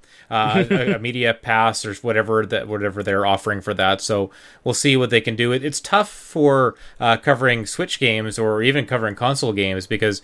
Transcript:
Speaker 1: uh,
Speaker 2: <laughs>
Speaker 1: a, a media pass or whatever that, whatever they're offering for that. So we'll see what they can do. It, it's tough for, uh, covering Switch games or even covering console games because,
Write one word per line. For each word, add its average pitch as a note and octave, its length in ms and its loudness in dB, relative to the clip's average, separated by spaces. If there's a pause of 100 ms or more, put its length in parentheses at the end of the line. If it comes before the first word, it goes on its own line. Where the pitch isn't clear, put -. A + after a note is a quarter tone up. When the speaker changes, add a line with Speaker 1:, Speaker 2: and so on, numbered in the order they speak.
(300)
Speaker 1:
uh, A2 380 2
Speaker 2:
<laughs> - 20 -12
Speaker 1:
a, F#3 260 0
a G#2+ 40 -8
media A#2 340 -2
pass A2+ 500 0
or G2+ 120 -8
whatever A2 500 0
that, G#2+ 220 -4
whatever G#2 340 -4
they're G2 240 0
offering G2 360 0
for G#2 120 -6
that. F#2+ 260 2
So G2+ 300 -2 (340)
we'll B2 120 -2
see C#3 200 2
what B2+ 140 2
they A#2 120 4
can A2+ 140 -4
do. A#2+ 160 0
It, C3 140 -2
it's D3 160 -6
tough G#3 280 0
for, C3+ 680 2 (240)
uh, A2+ 180 2
covering B2 480 0
Switch - 340 -6
games A2 380 0
or A2 240 0
even C3+ 240 2
covering A2 300 -2
console B2+ 380 -2
games F#2+ 340 -2
because, G#2+ 360 -2